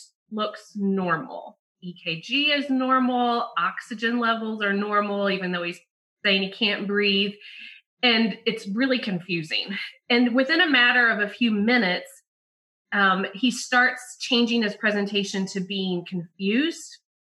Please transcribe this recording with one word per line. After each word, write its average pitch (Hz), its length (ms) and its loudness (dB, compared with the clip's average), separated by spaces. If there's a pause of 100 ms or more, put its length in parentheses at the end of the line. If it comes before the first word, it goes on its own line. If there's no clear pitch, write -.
(300)
looks - 460 -6
normal. 190 800 -2 (220)
E 180 140 -14
K 165 260 -8
G 285 320 0
is 285 160 -2
normal. 254 880 2
Oxygen 226 600 -2
levels 220 440 -2
are 196 120 2
normal, 202 560 0
even 185 220 -2
though 175 100 -2
he's 175 180 -6 (420)
saying 196 200 2
he 196 100 -4
can't 202 340 -2
breathe. 202 460 0 (680)
And 226 420 4
it's - 240 -4
really 247 300 0
confusing. 170 800 -6 (320)
And 240 240 4
within 269 260 4
a 359 80 4
matter 247 400 4
of 208 120 2
a 202 120 -2
few 240 200 0
minutes, 208 580 2 (840)
um, 196 400 4
he 240 180 0
starts - 680 0
changing 233 420 2
his 202 140 -2
presentation 202 680 -2
to 196 140 -6
being 185 460 -4
confused 208 920 -4 (420)